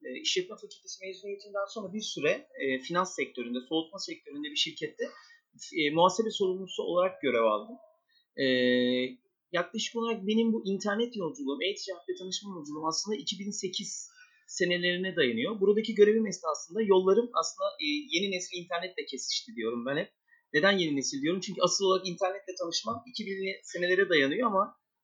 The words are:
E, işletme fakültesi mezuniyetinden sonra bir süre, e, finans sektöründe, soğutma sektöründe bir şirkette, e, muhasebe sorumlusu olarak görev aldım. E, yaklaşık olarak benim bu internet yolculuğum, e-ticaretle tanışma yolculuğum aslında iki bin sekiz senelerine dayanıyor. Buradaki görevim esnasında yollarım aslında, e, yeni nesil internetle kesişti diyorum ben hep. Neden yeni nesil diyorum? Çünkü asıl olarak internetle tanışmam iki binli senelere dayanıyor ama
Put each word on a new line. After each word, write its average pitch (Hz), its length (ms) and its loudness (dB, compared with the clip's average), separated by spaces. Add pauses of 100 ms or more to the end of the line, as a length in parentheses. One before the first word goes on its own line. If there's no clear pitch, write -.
E, 127 160 -10
işletme 190 360 -2
fakültesi - 500 -16
mezuniyetinden 202 680 -8
sonra 190 180 -8
bir 214 80 -6
süre, 185 480 -2 (140)
e, 131 160 0
finans 175 360 0
sektöründe, 123 440 -6 (100)
soğutma 160 300 -2
sektöründe 147 520 -10
bir 151 60 -10
şirkette, - 480 -4 (760)
e, 147 160 2
muhasebe 185 360 4
sorumlusu 185 520 -2
olarak 180 400 0
görev 120 200 4
aldım. 110 340 2 (600)
E, 139 100 0 (1080)
yaklaşık 185 440 -4
olarak 226 300 -2
benim 226 260 4
bu 226 140 0
internet 208 500 -2
yolculuğum, 143 460 -4
e-ticaretle 180 560 -6
tanışma 185 380 -10
yolculuğum 156 300 -8
aslında 202 300 -2
iki - 220 -6
bin 202 120 -6
sekiz - 600 -8 (360)
senelerine 180 720 0
dayanıyor. 147 440 0
Buradaki 208 340 4
görevim 214 320 8
esnasında 170 560 -4
yollarım 196 480 6 (100)
aslında, 190 280 -2 (120)
e, 151 60 -2 (280)
yeni 190 220 0
nesil 180 260 -8
internetle 175 420 -6
kesişti - 520 -8
diyorum 117 300 -4
ben 139 100 -2
hep. 185 140 -4 (440)
Neden 180 180 6
yeni 165 240 2
nesil 135 260 -2
diyorum? 175 180 0
Çünkü 185 220 -6
asıl 180 220 2
olarak 190 240 4
internetle 185 520 -4
tanışmam 220 500 -4
iki 202 160 -8
binli 190 360 -6
senelere 180 460 2
dayanıyor 165 380 4
ama 202 360 0 (220)